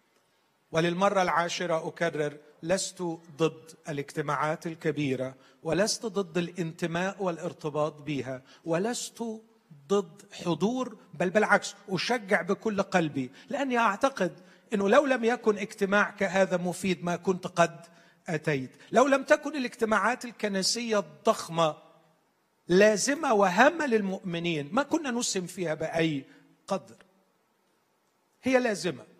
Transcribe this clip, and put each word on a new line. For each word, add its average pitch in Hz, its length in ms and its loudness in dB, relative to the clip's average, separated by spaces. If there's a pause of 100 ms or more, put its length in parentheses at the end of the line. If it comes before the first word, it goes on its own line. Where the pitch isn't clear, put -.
(720)
وللمرة 175 500 2
العاشرة 170 680 0
أكرر، 151 500 -4 (260)
لست 180 380 -2 (360)
ضد 156 340 -2 (180)
الاجتماعات 151 800 -4
الكبيرة، 139 680 -2 (280)
ولست 180 420 0
ضد 185 320 -4
الانتماء 175 840 -4
والارتباط 156 800 -4
بها، 131 400 -6 (240)
ولست 202 580 -4 (640)
ضد 196 340 0 (120)
حضور، 214 640 -2 (160)
بل 190 160 -2
بالعكس 196 460 0 (140)
أشجع 190 520 0
بكل 196 400 -2
قلبي، 147 500 -2 (180)
لأني 254 280 -2
أعتقد 202 600 0 (340)
أنه 196 160 0
لو 285 160 6
لم 254 180 0
يكن 226 340 2
اجتماع 202 520 0
كهذا 185 480 2
مفيد 175 460 -2
ما 170 120 -2
كنت 185 320 -2
قد 165 380 2 (420)
أتيت. 151 440 -2 (200)
لو 240 160 6
لم 269 160 2
تكن 302 320 2
الاجتماعات 226 680 0
الكنسية 214 760 -2
الضخمة 165 840 0 (840)
لازمة 214 640 4
وهامة 220 520 4
للمؤمنين 175 840 -2
ما 254 120 2
كنا 285 280 -2
نسهم 233 340 -4
فيها 165 280 -6
بأي 156 520 -2 (420)
قدر. 156 280 -6 (1500)
هي 254 160 4
لازمة، 180 440 -2 (160)